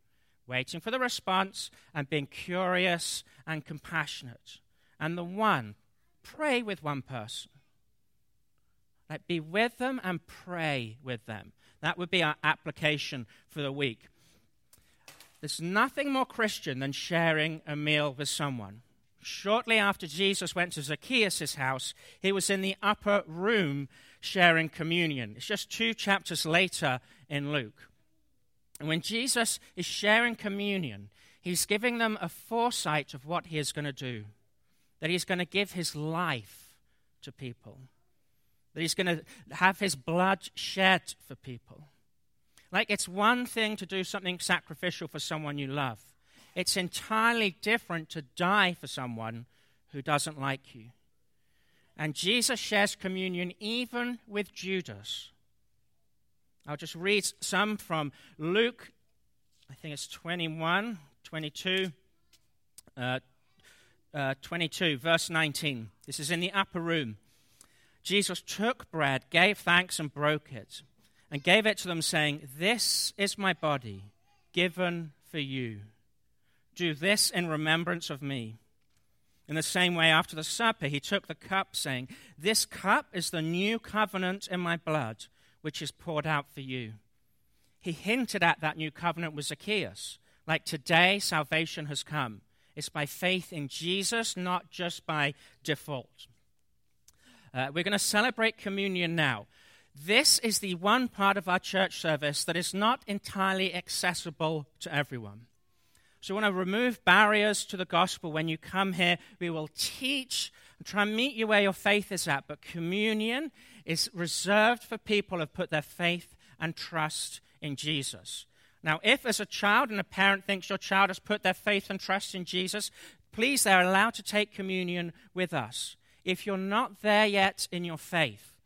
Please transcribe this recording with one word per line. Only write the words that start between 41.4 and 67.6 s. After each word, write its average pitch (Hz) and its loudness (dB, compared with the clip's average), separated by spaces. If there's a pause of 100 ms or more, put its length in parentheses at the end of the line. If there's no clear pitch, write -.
Like, 202 2
it's 202 -2
one 214 2
thing 214 -2
to 190 -8
do 190 -2
something 180 -4
sacrificial 170 -2
for 156 -10
someone 147 -6
you 139 -4
love. 135 -4 (540)
It's 180 0
entirely 220 0
different 180 -2
to 156 -8
die 180 2
for 147 -14
someone 117 -8 (460)
who 143 -10
doesn't 147 -2
like 135 -4
you. 113 -20 (1120)
And 151 -4
Jesus 226 2
shares 202 2
communion 185 -4
even 240 -4 (100)
with 208 -4
Judas. 175 -6 (1400)
I'll 147 -8
just 165 -10
read 190 2 (140)
some 202 0
from 151 -2 (260)
Luke, 190 0 (800)
I 135 -18
think 151 -12
it's - -10
twenty-one, 170 -2 (260)
twenty-two, 180 -2 (1080)
uh, 127 -2 (920)
uh, 135 -2
twenty-two, 165 -2
verse 160 2
nineteen. 147 -2 (180)
This 139 -8
is 151 -4
in 170 0
the 185 -2
upper 196 0
room. 160 0 (840)